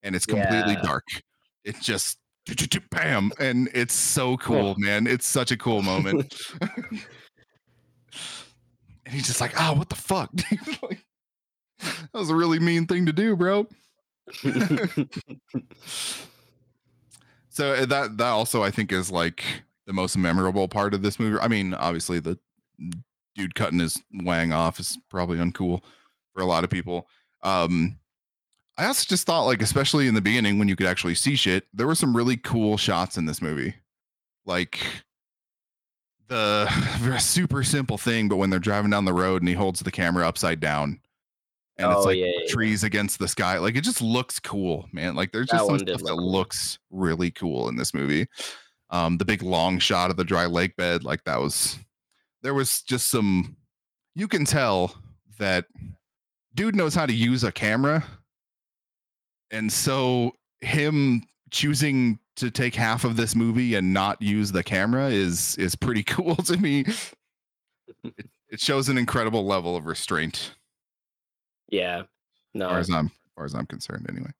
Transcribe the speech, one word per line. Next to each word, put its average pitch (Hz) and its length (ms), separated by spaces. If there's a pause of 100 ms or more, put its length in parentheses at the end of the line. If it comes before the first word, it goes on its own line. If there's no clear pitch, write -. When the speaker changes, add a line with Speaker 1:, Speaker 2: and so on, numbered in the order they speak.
Speaker 1:
And 98 120
it's 90 120
completely 98 480
Speaker 2:
Yeah. - 80
Speaker 1:
dark. 76 220 (600)
It's 104 200
just - 340 (720)
bam. 143 500
And 127 340
it's 120 200
so 127 420
cool, 117 340
Speaker 2:
Oh. 98 80
Speaker 1:
man. 104 280
It's 123 200
such 127 240
a 123 60
cool 107 260
moment. 98 520 (260)
Speaker 2:
<laughs> - 0
Speaker 1:
<laughs> 214 440 (2000)
And 120 80
he's 131 120
just 123 160
like, - 180
"Ah, 160 140
what 143 160
the - 60
fuck?" - 360
<laughs> - 20
Dude, - 480
like, - 220 (760)
"That - 340
was 185 160
a 160 40
really 165 240
mean 165 280
thing 180 180
to 156 80
do, 202 240
bro." 196 300 (760)
<laughs> - 0
Speaker 2:
<laughs> 135 120 (3000)
Speaker 1:
So, 139 220
uh, 131 140
that, 120 300
that 117 140
also, 113 340
I 98 80
think, 107 180
is, 92 220
like, 85 320 (420)
the 98 60
most 92 240
memorable 92 500
part 101 260
of 98 100
this 101 180
movie. 107 200
I 110 60
mean, 101 280
obviously, 85 440
the 82 180 (1000)
dude 95 180
cutting 87 240
his 82 220 (120)
wang 85 400
off 82 280
is - 180 (100)
probably 87 300
uncool 87 440 (520)
for 95 80
a 92 40
lot 85 180
of 90 60
people. 87 360 (380)
Um, 90 540 (800)
I 165 100
also 262 220
just 180 180
thought, 165 180
like, 113 180
especially 139 460
in 113 60
the 110 60
beginning 104 380
when 104 80
you 95 80
could 92 140
actually 90 260
see 139 220
shit, 95 360
there 113 140
were 156 80
some 131 220
really 117 200
cool 107 400
shots 92 400
in 85 100
this 76 140
movie. 78 340 (720)
Like, 90 360 (1500)
the 107 420
<sighs> - 300
very 123 220
super 147 420
simple 123 360
thing, 113 300
but 98 80
when 98 140
they're 92 80
driving 104 320
down 101 140
the 92 80
road 92 300
and 90 60
he 90 60
holds 92 240
the 92 140
camera 87 340
upside 82 320
down 73 420 (760)
and 90 140
it's 101 120
Speaker 2:
Oh, - 20
Speaker 1:
like 95 140
Speaker 2:
yeah, 90 80
yeah, 87 60 (140)
yeah. - 60
Speaker 1:
trees 110 320
against 104 340
the 92 80
sky, 92 320
like, 101 160
it 135 80
just 233 180
looks 120 380
cool, 90 540
man. 82 240
Like, 95 160
there's 110 160
Speaker 2:
That 117 80
Speaker 1:
just 107 100
some 101 100
Speaker 2:
one 98 80
did 92 40 (100)
Speaker 1:
stuff 87 80
that 90 80
Speaker 2:
look 82 60
cool. 90 120
Speaker 1:
looks - 460 (140)
really 87 400
cool 65 360
in 60 60
this 62 180
movie. 73 360 (640)
Um, 85 280
the 98 60
big 95 180
long 90 380
shot 90 300
of 87 60
the 92 60
dry 87 240
lake 87 300
bed, 87 260
like, 65 220
that 64 160
was, - 360 (640)
there 139 120
was 135 280
just - 280
some, 98 460 (580)
you 196 140
can 160 160
tell 101 500 (440)
that 92 260 (880)
dude 202 220
knows 160 180
how 160 120
to 127 60
use 117 300
a 107 80
camera. 135 540 (1500)
And 110 220
so 127 640 (240)
him 139 640 (260)
choosing 131 680 (160)
to 120 160
take 123 240
half 117 280
of 117 120
this 113 180
movie 117 400
and 92 180
not 98 300
use 104 300
the 90 100
camera 117 460
is, 95 480
is 92 180
pretty 113 280
<laughs> - 20
cool 175 320
to 180 200
me. 143 280 (1200)
It, 113 220 (220)
it 110 120
shows 139 280
an 135 80
incredible 113 480
level 90 320
of 78 100
restraint. 82 680 (1160)
Speaker 2:
Yeah. 90 320 (500)
No. 98 140
Speaker 1:
As 90 40
far 90 80
as 87 120
I'm, 78 160
as - 60 (220)
far 80 120
as 71 80
I'm 58 120
concerned, - 420
anyway. - 320